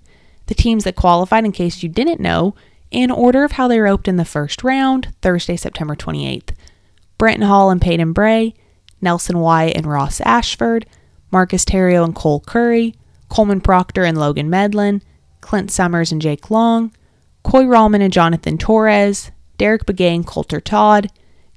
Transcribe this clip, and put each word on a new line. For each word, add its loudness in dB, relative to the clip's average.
The -8
teams 0
that -4
qualified, 2
in -2
case -6
you -8
didn't -2
know, -2
in 0
order 4
of -2
how 0
they 2
roped 2
in 0
the 0
first -6
round, -2
Thursday, -2
September -8
twenty-eighth. -8
Brenton 2
Hall 4
and 0
Peyton -2
Bray, 0
Nelson -2
Wyatt 2
and -6
Ross -4
Ashford, -2
Marcus 0
Terrio 2
and -2
Cole -2
Curry, 0
Coleman 0
Proctor 0
and 0
Logan -2
Medlin, 0
Clint -6
Summers -2
and -4
Jake -6
Long, 0
Coy 4
Rallman 4
and 2
Jonathan 0
Torres, 2
Derek 0
Begay 0
and -4
Coulter -8
Todd, 2